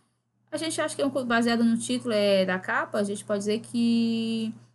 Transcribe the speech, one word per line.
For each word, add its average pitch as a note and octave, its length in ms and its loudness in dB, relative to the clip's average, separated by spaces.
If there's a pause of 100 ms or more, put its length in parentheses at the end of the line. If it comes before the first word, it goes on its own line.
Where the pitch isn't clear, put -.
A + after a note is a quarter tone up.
(480)
A D#4 80 -6
gente D#4+ 240 -4
acha D4+ 140 -2
que - 80 -4
é - 20 0
um C4+ 60 0
co-, C4+ 140 -4
baseado A#3 400 2
no A3+ 120 4
título, A#3+ 380 -2
é, G3 320 4
da F#3 100 0
capa, A#3+ 420 -4
a G#3 40 2
gente G3+ 220 -6
pode G3+ 160 -2
dizer G#3 180 0
que A3+ 960 0 (200)